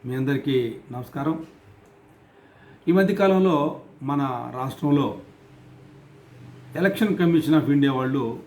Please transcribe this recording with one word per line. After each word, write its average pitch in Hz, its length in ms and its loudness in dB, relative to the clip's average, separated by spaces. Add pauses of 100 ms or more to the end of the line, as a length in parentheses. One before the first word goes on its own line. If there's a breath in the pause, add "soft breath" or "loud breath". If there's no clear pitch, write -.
మీ 127 80 -6
అందరికీ 131 600 -2 (180)
నమస్కారం. 143 540 -6 (1400 soft breath)
ఈ 165 40 2
మధ్యకాలంలో 190 880 2 (220)
మన 131 540 -4
రాష్ట్రంలో 135 640 -2 (1600)
ఎలక్షన్ 196 400 0
కమిషన్ 160 480 4
of 143 80 0
ఇండియా 139 200 4
వాళ్ళు 131 540 -2